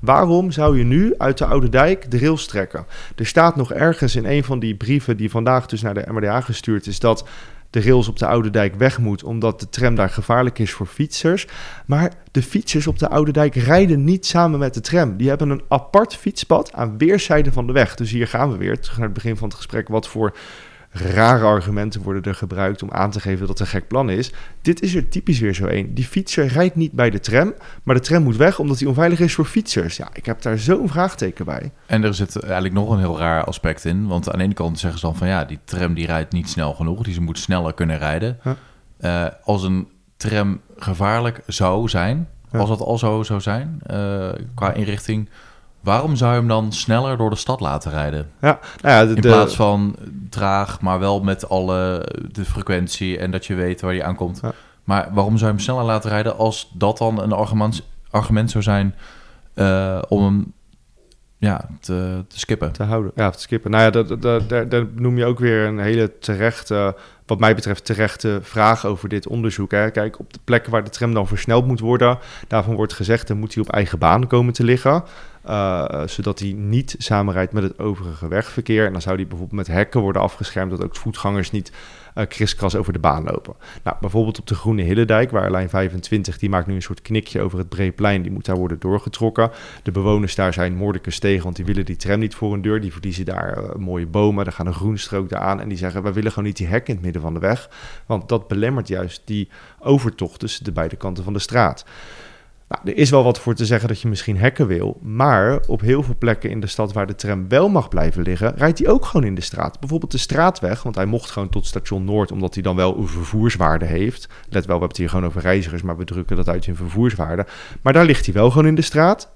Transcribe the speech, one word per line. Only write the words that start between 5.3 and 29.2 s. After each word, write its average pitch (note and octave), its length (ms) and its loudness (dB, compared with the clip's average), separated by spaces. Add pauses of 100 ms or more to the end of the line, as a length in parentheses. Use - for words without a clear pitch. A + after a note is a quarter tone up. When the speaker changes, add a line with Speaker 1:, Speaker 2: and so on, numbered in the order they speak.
Speaker 1:
vandaag A#2+ 360 2
dus G#2+ 160 -4
naar G#2 120 -2
de G2+ 180 -2
M A2 60 -4
R - 20 -2
D G#2 60 0
A A2 140 2
gestuurd A2 460 -2
is, G2+ 120 -4
dat A2+ 260 2 (460)
de A2+ 120 0
rails A#2+ 260 6
op A2 100 -4
de A#2 80 0
Oude A2 240 2
Dijk G2+ 240 2
weg B2+ 240 2
moet, G#2 260 -2
omdat A2 360 -2
de G2+ 100 -12
tram A#2+ 240 2
daar G2+ 160 2
gevaarlijk A#2+ 480 0
is G#2+ 140 0
voor G2+ 140 -6
fietsers. E3 600 -2 (400)
Maar E3 260 2 (180)
de C3+ 120 2
fietsers D3+ 440 -2
op D#3 120 0
de - 100 2
Oude D3+ 240 2
Dijk D3 220 2
rijden D3 500 4
niet F#3 220 2
samen E3+ 320 2
met C3+ 160 -2
de A#2 60 -4
tram. C#3 360 0
Die B2 120 2
hebben C#3+ 220 0
een C#3 180 -2
apart G3+ 480 2
fietspad - 560 0
aan A2 260 -4
weerszijden D#3 540 4
van A#2+ 140 2
de B2 60 0
weg. B2 220 4
Dus A2 160 -4
hier A#2 180 0
gaan C3 240 0
we G2+ 40 -2
weer, F#2+ 240 -2
terug - 160 -2
naar A#2 100 0
het G2+ 80 -2
begin A2+ 220 -4
van G#2 120 -4
het - 80 -8
gesprek. - 320 -6
Wat A2 200 -2
voor A2 240 -2 (580)
rare G#2+ 540 4
argumenten G#2 580 2
worden G2 200 -4
er F#2+ 120 -4
gebruikt F#2+ 480 -4
om G2 80 -10
aan G2 200 0
te G#2 100 -6
geven F#2+ 200 -2
dat G2 80 -2
het F#2+ 120 -2
een G2+ 60 0
gek - 220 -4
plan A#2 220 0
is? G#2+ 220 -2 (300)
Dit E3+ 200 2
is F#3 120 0
er F3+ 140 2
typisch E3+ 300 2
weer G#2 160 2
zo F#2+ 120 -2
een. F#2+ 280 -2
Die B2 100 -2
fietser F3 420 -2
rijdt E3+ 280 2
niet D#3+ 180 0
bij A#2+ 180 2
de G2+ 100 -2
tram, D3+ 320 2 (300)
maar B2+ 120 0
de B2 60 4
tram D#3+ 220 2
moet A#2+ 140 2
weg E3 220 4
omdat C#3 200 0
die C3 100 0
onveilig E3 320 4